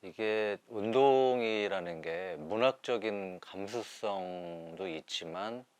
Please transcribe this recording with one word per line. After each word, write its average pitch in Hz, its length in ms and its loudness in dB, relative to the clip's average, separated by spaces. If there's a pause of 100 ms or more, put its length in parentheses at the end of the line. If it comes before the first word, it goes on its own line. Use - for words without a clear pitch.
이게 107 560 0 (100)
운동이라는 113 1300 4
게 85 360 -4
문학적인 101 1000 0
감수성도 92 1500 -6
있지만 92 800 -6 (140)